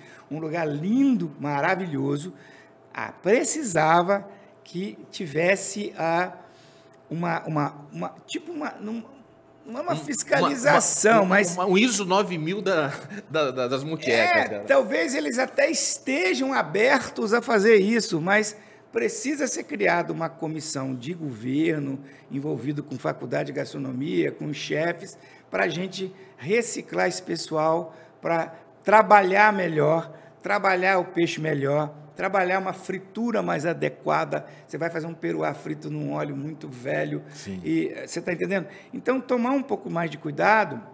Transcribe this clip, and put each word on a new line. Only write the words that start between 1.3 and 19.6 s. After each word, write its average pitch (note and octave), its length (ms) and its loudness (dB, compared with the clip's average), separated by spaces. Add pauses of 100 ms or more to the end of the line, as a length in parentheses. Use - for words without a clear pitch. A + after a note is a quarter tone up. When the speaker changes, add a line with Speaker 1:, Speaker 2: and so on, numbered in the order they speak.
Speaker 1:
maravilhoso, D3 920 0 (640)
ah, A2 180 -8
precisava G3 1160 2 (340)
que G3 360 -10 (100)
tivesse F#3+ 880 -2
a, E3 340 0 (760)
uma, E3+ 360 -4
uma, D3+ 460 -2
uma, F3 240 -10 (120)
tipo - 240 -8
uma, D4 280 -8
num-, A3 240 -10 (640)
não A#3 140 -12
é - 40 -4
uma F4 100 -2
Speaker 2:
Um, - 40 -2
Speaker 1:
fiscalização, C4+ 1160 4
Speaker 2:
uma, G#3+ 60 6
uma, F#3 80 2
Speaker 1:
mas F#3 260 4
Speaker 2:
uma, F#3 100 -2
um F#3+ 120 6
iso G#3 280 4
nove F3+ 320 2
mil F3 240 -4
da, D#3+ 320 2 (360)
da, C#3+ 220 0
da, B2+ 160 -2
das C3 160 -2
muquecas, D#3+ 580 2
Speaker 1:
É, B3+ 60 0
Speaker 2:
cara. G#3 180 -6
Speaker 1:
talvez C4+ 500 2
eles D4 220 -2
até C#4 320 2
estejam C4+ 840 0
abertos A3+ 800 2
a A#3 80 4
fazer A3+ 340 6
isso, G3+ 460 4
mas G#3 340 2 (360)
precisa B3+ 540 -2
ser - 200 -4